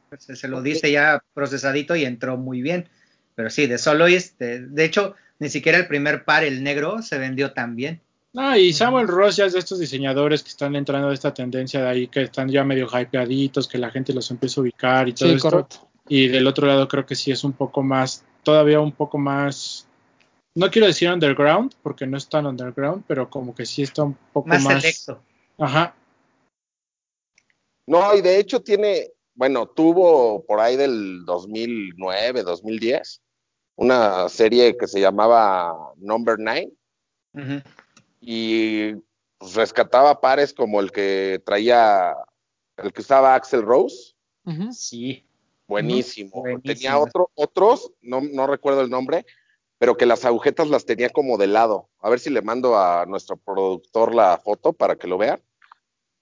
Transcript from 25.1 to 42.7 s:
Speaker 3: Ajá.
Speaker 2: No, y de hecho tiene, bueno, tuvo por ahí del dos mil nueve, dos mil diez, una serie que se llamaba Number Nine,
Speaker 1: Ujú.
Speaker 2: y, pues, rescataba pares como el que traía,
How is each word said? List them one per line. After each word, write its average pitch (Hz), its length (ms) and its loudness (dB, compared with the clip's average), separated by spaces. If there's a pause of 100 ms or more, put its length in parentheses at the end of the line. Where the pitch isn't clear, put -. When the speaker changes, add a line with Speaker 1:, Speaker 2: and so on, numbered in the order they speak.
Speaker 3:
Ajá. 151 360 -2 (1900)
Speaker 2:
No, 190 300 4
y 196 60 4
de 185 180 4
hecho 208 220 0
tiene, 202 500 0 (240)
bueno, 127 320 0
tuvo 160 800 4
por 107 140 0
ahí 120 160 2
del 107 500 -2
dos 90 220 -6
mil 110 500 -8
nueve, 101 460 -4
dos 87 200 -6
mil 110 160 -6
diez, 113 420 -4 (540)
una 104 540 2
serie 113 480 4
que 95 100 -4
se 98 120 -4
llamaba 95 1000 2
Number 110 420 -2
Nine, 127 320 -6 (640)
Speaker 1:
Ujú. 143 280 -10 (600)
Speaker 2:
y, 113 720 -2 (440)
pues, 95 180 -14
rescataba 123 640 4
pares 139 340 0
como 107 260 -2
el 98 120 -2
que 98 540 -2
traía, 104 680 4 (640)